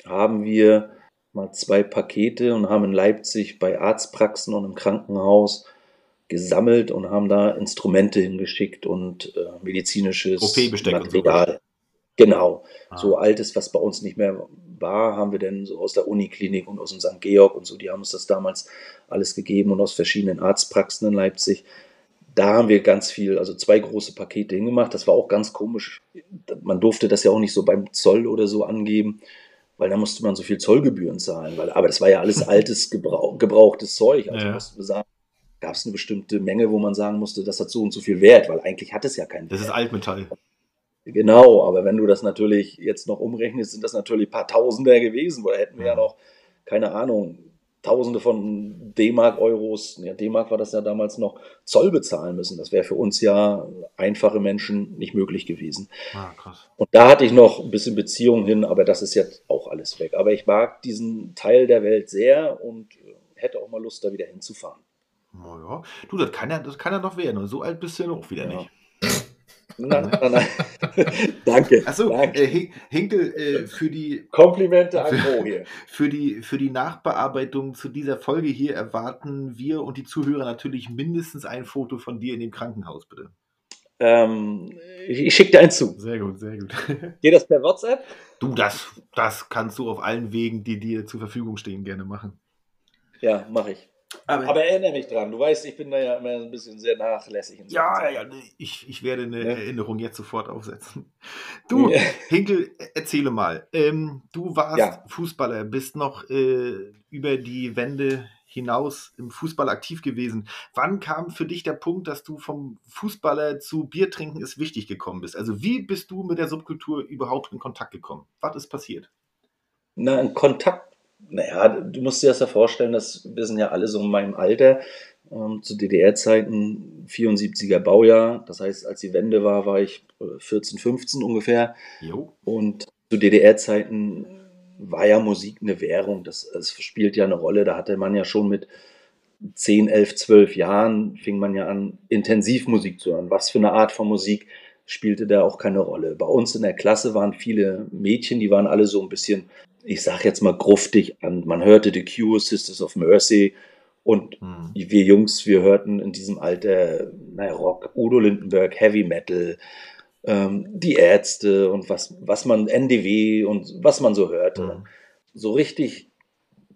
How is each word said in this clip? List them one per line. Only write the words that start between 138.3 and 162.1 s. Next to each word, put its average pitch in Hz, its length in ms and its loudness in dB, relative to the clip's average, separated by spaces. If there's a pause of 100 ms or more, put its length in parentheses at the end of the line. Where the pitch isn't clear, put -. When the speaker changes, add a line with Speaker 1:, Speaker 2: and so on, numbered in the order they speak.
Speaker 1:
mit 98 220 -4 (840)
zehn, 107 340 4
elf, 107 260 2
zwölf 104 400 6
Jahren 101 640 0
fing 101 200 -6
man 101 160 -4
ja 95 140 -6
an, 98 300 -6 (100)
intensiv 110 600 0
Musik 98 340 -2
zu 90 100 -4
hören. 87 180 -4
Was 95 200 -2
für - 80 0
eine 104 160 4
Art 107 180 4
von 107 160 -6
Musik 104 400 -4 (380)
spielte 104 420 -4
da 101 160 4
auch 95 140 0
keine 98 220 -2
Rolle. - 360 -4
Bei - 100 -4
uns 117 300 2
in 110 60 -6
der 98 120 -2
Klasse 107 400 0
waren 101 200 -2
viele 104 580 -2
Mädchen, 120 480 -2
die 107 120 0
waren 101 160 4
alle 104 200 4
so 101 160 -2
ein 92 60 -14
bisschen, 98 400 -6 (340)
ich - 180 -8
sag - 240 -4
jetzt 120 160 0
mal, 92 160 2
gruftig - 640 2
an. 90 220 -4
Man 85 180 -2
hörte 104 300 8
The 90 120 -4
Cure, 110 340 -2
Sisters 98 420 -6
of 85 140 -8
Mercy 98 580 4 (500)
und - 380 0
Speaker 2:
Mhm. 87 320 -14
Speaker 1:
wir 98 300 2
Jungs, 101 420 4
wir 98 160 4
hörten 98 380 2
in 98 120 -8
diesem 95 280 -10
Alter, 90 720 -2 (240)
naja, 95 180 -6
Rock, - 420 -4
Udo 120 240 2
Lindenberg, 95 600 2
Heavy 107 240 4
Metal, 87 540 -4 (680)
ähm, 101 440 -2
die 175 260 -2
Ärzte 104 760 4
und 98 180 -6
was, - 300 -6